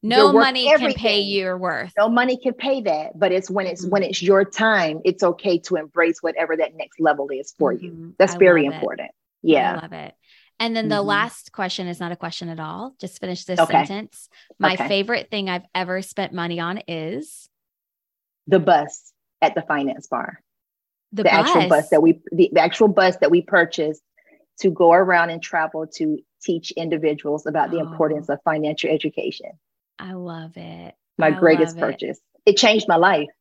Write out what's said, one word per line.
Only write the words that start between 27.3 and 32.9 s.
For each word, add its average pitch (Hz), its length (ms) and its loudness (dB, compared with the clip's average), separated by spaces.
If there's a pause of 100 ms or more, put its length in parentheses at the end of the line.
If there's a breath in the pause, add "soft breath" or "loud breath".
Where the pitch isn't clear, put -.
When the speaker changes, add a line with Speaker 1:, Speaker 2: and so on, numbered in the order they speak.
Speaker 1:
about 156 240 -2
the 170 80 -4
Speaker 2:
Oh. 156 120 -6
Speaker 1:
importance 160 380 -4
of 143 160 -6
financial 156 460 -2
education. - 600 -6 (480)
Speaker 2:
I 185 140 -16
love 170 460 -14
it. 170 360 -18 (220)
Speaker 1:
My 156 120 2
Speaker 2:
I - 20 4
Speaker 1:
greatest 165 460 2
Speaker 2:
love 165 120 -2
it. - 40 -6
Speaker 1:
purchase. - 280 -10 (240)
It 202 140 6
changed 214 280 4
my 175 100 4